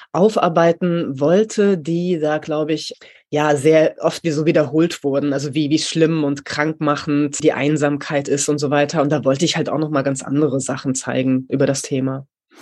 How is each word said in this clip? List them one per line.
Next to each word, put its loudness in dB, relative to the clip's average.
aufarbeiten 2
wollte, 2
die -2
da, 0
glaub -4
ich, -4
ja, 2
sehr 6
oft -2
wie 0
so 0
wiederholt 2
wurden. 0
Also -4
wie, 0
wie 2
schlimm 0
und -4
krankmachend -2
die 4
Einsamkeit -2
ist -2
und -2
so -2
weiter. 0
Und 2
da -2
wollte 2
ich 0
halt -2
auch -4
noch -4
mal 0
ganz -4
andere 0
Sachen -6
zeigen -2
über 0
das -2
Thema. -4